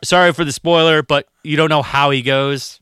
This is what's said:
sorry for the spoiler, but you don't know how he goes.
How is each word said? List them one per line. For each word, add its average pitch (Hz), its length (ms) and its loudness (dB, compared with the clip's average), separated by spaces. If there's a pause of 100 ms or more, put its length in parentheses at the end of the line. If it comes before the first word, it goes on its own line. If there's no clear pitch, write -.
sorry 175 300 2
for 165 120 -4
the 139 60 -6
spoiler, 160 520 2
but 143 240 -2 (160)
you 151 140 -4
don't 160 120 2
know 151 120 0
how 139 280 0
he 135 120 0
goes. 135 600 -4